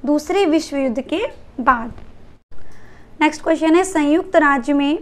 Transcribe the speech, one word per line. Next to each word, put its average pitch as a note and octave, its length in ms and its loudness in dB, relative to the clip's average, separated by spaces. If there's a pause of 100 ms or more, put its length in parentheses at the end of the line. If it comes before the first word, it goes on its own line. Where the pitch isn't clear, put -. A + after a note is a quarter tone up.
दूसरे D4+ 400 2
विश्व D4+ 300 0
युद्ध C4 260 -2
के E4 180 -4 (400)
बाद। A#3+ 320 0 (1300)
नेक्स्ट D4+ 220 0
क्वेश्चन D#4+ 340 2
है, F#4 80 4
संयुक्त E4+ 520 0
राज्य C#4+ 360 2
में C#4+ 300 2